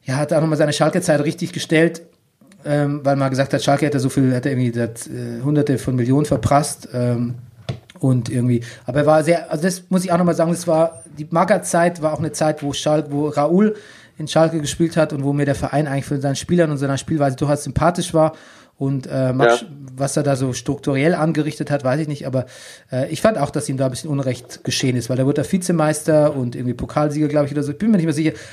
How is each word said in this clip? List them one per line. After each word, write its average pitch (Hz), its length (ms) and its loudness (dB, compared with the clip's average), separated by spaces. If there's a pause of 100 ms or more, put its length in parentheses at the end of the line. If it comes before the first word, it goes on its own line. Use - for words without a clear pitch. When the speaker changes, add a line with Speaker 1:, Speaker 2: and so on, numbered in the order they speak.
Speaker 1:
ja, 131 140 -4
hat 147 140 -2
er 180 60 2
auch 190 40 2
nochmal 156 160 2
seine 151 160 2
Schalke-Zeit 156 500 2
richtig 165 300 -4
gestellt, 165 480 0 (640)
ähm, 147 380 0
weil 139 120 4
man 135 140 0
gesagt 131 240 0
hat, - 100 0
Schalke 143 220 2
hätte 139 140 0
so 131 100 0
viel, 131 240 2
hätte 127 160 -2
irgendwie 123 220 0
das, 117 360 -6
äh, 120 360 -10
Hunderte 147 340 2
von 127 180 -2
Millionen 131 300 2
verprasst, 143 680 0
ähm, 123 420 -2 (640)
und 127 300 2
irgendwie, 120 320 2 (240)
aber 135 140 0
er 143 60 2
war 156 180 6
sehr, 165 260 2
also 160 140 -2
das 185 260 -4
muss 180 140 2
ich 180 80 -4
auch 170 60 4
nochmal 170 180 2
sagen, 165 160 2
das 170 160 -2
war, 160 340 2 (160)
die 151 120 -10
Maga-Zeit 175 720 2
war 156 120 0
auch 143 60 -4
eine 147 140 -4
Zeit, 156 280 0
wo 143 120 -4
Schalke, 151 380 0
wo 147 180 0
Raúl 175 460 4 (420)
in 151 100 -8
Schalke 160 320 2
gespielt 160 380 -2
hat 156 160 2
und 135 100 -4
wo 139 100 0
mir 143 120 0
der 139 100 0
Verein 143 320 -2
eigentlich 139 180 -4
von 143 160 -4
seinen 139 140 -2
Spielern 170 360 2
und 143 60 -2
seiner 135 200 -2
Spielweise 139 400 -2
durchaus 147 260 0
sympathisch 160 500 -2
war 156 220 2 (420)
und, 139 300 -4
äh, 131 240 0
Max, 120 300 4
Speaker 2:
Ja. 208 60 -14 (280)
Speaker 1:
was 139 220 -4
er 147 60 2
da 139 120 2
so 131 160 -2
strukturell 139 640 0
angerichtet 151 560 -2
hat, 135 140 -2
weiß 135 160 0
ich 147 80 -4
nicht, 139 180 -8
aber, 127 180 -2 (460)
äh, 135 180 -2
ich - 120 -6
fand 214 160 4
auch, 143 120 -2
dass 147 200 -4
ihm 131 80 -4
da 135 80 0
ein 127 60 -2
bisschen 156 180 -10
Unrecht 131 560 -4
geschehen 127 320 0
ist, 117 120 -4
weil 127 80 0
er 131 80 2
wurde 139 160 2
da - 100 -6
Vizemeister 156 840 2
und 123 200 -4
irgendwie 123 180 -4
Pokalsieger, 147 560 -2
glaub 147 160 0
ich, 135 80 -6
oder 143 100 -2
so, 147 80 -4
ich 143 60 -10
bin 220 140 0
mir 202 60 6
nicht 165 80 2
mehr 156 80 0
sicher. 156 200 0 (200)